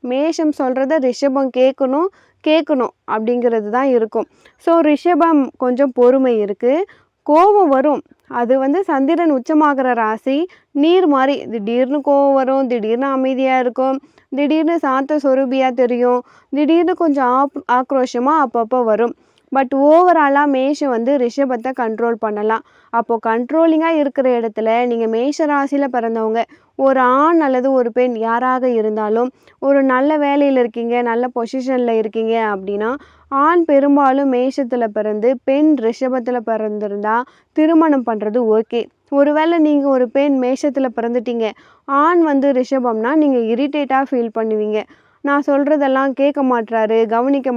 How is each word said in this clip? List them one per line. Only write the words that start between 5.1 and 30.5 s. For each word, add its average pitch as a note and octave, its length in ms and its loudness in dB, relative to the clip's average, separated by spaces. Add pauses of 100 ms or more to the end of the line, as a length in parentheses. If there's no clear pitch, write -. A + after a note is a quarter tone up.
கொஞ்சம் B3 360 0
பொறுமை B3+ 340 4 (120)
இருக்கு, A#3 280 -2 (560)
கோபம் F#4 460 4
வரும். C4+ 260 0 (400)
அது A#3+ 120 0 (100)
வந்து C#4 160 0 (100)
சந்திரன் D4+ 480 0
உச்சமாகிற C#4+ 500 0 (140)
ராசி, A3 360 -2 (440)
நீர் F4 320 4
மாதிரி C4+ 220 0 (180)
திடீர்னு B3 460 -2 (100)
கோவம் C#4 300 2
வரும், C4+ 320 0
திடீர்னு A#3+ 440 -2
அமைதியா C4 480 0
இருக்கும், C4 340 -2 (400)
திடீர்னு D#4 480 0
சாந்த C#4 400 -2
சொரூபியா C4 440 0 (120)
தெரியும், B3 400 0 (380)
திடீர்னு E4 440 2
கொஞ்சம் C4+ 380 0
ஆப்-, C#4 240 -4 (140)
ஆக்ரோஷமா C4 560 -2 (100)
அப்பப்போ A#3 360 -2 (120)
வரும். A3+ 220 -2 (400)
But C4+ 160 0 (200)
ஓவராலா D#4+ 500 4 (160)
மேஷம் C#4 380 -2
வந்து A#3 260 -2
ரிஷபத்தை B3 580 -2
கண்ட்ரோல் A3+ 460 -2
பண்ணலாம். G#3+ 360 -2 (380)
அப்போ A#3 140 -2 (120)
கண்ட்ரோலிங்கா D#4 640 0 (120)
இருக்கிற C#4 260 -2 (100)
இடத்துல A3 320 -4 (220)
நீங்க A#3 140 -2 (100)
மேஷ C#4+ 340 -2
ராசியில C#4 360 -2 (100)
பிறந்தவங்க, A3+ 460 -2 (440)
ஒரு C4+ 140 2 (240)
ஆண் E4 240 4
அல்லது B3+ 200 0 (120)
ஒரு A#3+ 180 0
பெண் B3 180 0 (120)
யாராக B3 360 -2 (160)
இருந்தாலும், G#3+ 500 -2 (380)
ஒரு C#4 120 4 (120)
நல்ல C4 200 2 (140)
வேலையில C#4+ 380 2